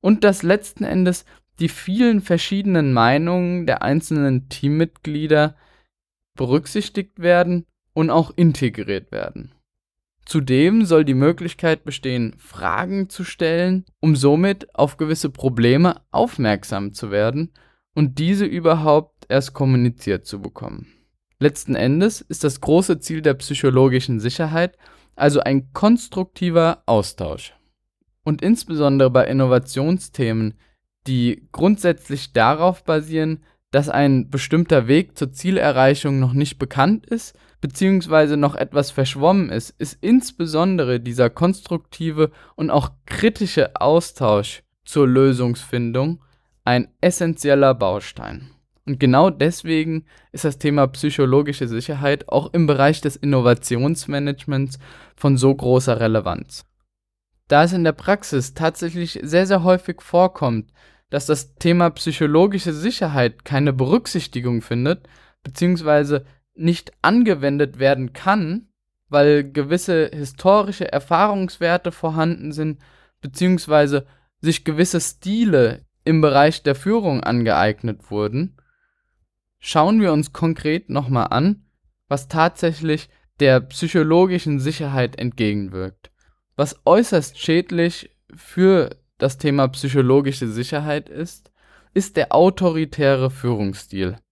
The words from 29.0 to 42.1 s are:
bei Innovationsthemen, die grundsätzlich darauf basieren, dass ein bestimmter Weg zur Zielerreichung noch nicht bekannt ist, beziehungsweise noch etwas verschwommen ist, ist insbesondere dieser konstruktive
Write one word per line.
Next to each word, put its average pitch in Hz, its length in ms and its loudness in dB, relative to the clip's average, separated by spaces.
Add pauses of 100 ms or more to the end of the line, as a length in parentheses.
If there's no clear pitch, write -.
bei 123 160 4
Innovationsthemen, 127 1300 -2 (520)
die 123 460 -2
grundsätzlich 170 800 -2
darauf 156 520 2
basieren, 156 580 -2 (280)
dass 143 180 0
ein 139 420 2
bestimmter 147 560 0
Weg 151 320 0
zur 135 140 -6
Zielerreichung 143 840 0
noch 131 140 0
nicht 139 260 -2
bekannt 147 480 -2
ist, - 320 -8 (220)
beziehungsweise 156 760 2
noch 143 180 0
etwas - 360 -2
verschwommen 143 600 0
ist, 113 280 -6
ist - 220 -8
insbesondere 165 1000 0
dieser 120 300 0
konstruktive 160 1000 -2 (240)